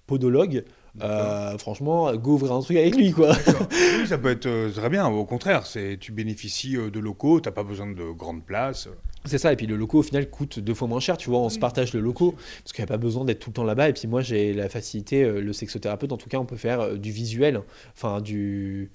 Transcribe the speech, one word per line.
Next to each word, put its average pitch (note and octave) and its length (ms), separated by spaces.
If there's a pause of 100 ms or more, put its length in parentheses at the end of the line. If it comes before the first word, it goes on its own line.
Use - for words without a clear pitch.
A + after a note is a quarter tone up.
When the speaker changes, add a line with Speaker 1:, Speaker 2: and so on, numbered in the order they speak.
Speaker 1:
podologue. C3 560 (320)
Speaker 2:
D'accord. G#2+ 260
Speaker 1:
Euh, G#2 380
franchement, D3 560
go A#2+ 180
ouvrir C3+ 200
un C3 80
truc E3+ 140
avec E3+ 200
lui, G3+ 160
quoi. D#3 220
Speaker 2:
D'accord. - 380
Oui, F4 360
ça E3+ 100
peut B2+ 140
être, B2 160
euh, A2+ 240
très G#2+ 180
bien. F#3+ 180
Au G#2+ 160
contraire, B2 440
c'est, G2 320
tu A2+ 120
bénéficies, A2 640
euh, A2 140
de G#2 100
locaux, B2 400
t'as C#3 120
pas G#2 120
besoin G2+ 220
de F2+ 260
grandes E2 320
places. A2 460 (360)
Speaker 1:
C'est C3+ 120
ça, D3+ 160
et - 20
puis A2+ 120
le A2 80
loco, A2 240
au - 20
final, C#3 280
coûte - 300
deux A2 140
fois A#2+ 140
moins A#2 140
cher, E3 160
tu - 120
vois, B2 100
on A#2+ 80
Speaker 2:
Oui. A2 40
Speaker 1:
se G#3+ 80
partage B2 340
le A#2 60
loco, B2 320
Speaker 2:
Bien E3+ 80
sûr. - 240
Speaker 1:
parce - 100
qu'il - 80
n'y G#2+ 60
a - 0
pas G#2+ 100
besoin A#2 280
d'être A#2 140
tout - 120
le - 20
temps A#2 120
là-bas, B2 240
et C3 40
puis - 140
moi, B2 140
j'ai G#2 320
la G2+ 140
facilité, A2+ 560
euh, G#2 180
le G#2 120
sexothérapeute, G#2 580
en B2 60
tout - 120
cas, C3+ 100
on B2+ 60
peut A#2+ 100
faire, A#2+ 240
euh, G#2 180
du G#2 140
visuel, A#2 500 (320)
enfin, G#2 280
du, G2+ 720